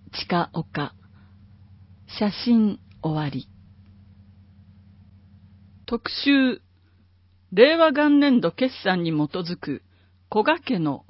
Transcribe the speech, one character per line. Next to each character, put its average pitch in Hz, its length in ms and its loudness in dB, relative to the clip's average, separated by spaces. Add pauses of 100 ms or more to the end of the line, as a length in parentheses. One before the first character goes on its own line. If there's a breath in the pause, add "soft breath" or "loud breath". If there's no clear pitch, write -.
(120)
近 - 420 -4
岡。 151 400 -8 (1300 soft breath)
写 208 100 -2 (160)
真 220 340 2 (220)
終 156 140 -4
わ 151 140 -4
り。 135 180 -10 (2500)
特 - 260 -6
集、 269 500 0 (880)
令 269 260 6
和 320 140 6
元 294 280 4
年 277 220 4
度 170 100 -2
決 254 320 -4
算 185 200 0
に 165 80 -2
基 151 260 -2
づ 180 200 -8
く - 260 -10 (480)
古 208 120 0
賀 320 160 0
家 220 200 -4
の 147 300 -4